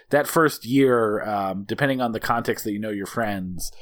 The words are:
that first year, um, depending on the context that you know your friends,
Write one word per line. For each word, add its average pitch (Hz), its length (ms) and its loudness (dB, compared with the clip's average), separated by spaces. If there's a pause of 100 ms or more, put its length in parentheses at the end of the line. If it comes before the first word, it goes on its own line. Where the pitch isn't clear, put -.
(120)
that 143 160 4
first 156 380 2
year, 120 640 4
um, 98 360 -2
depending 131 360 -2
on 120 120 0
the 110 80 -4
context 117 460 -2
that 110 60 -4
you 104 60 -4
know 107 140 -6
your 98 160 -6
friends, 98 640 -4 (100)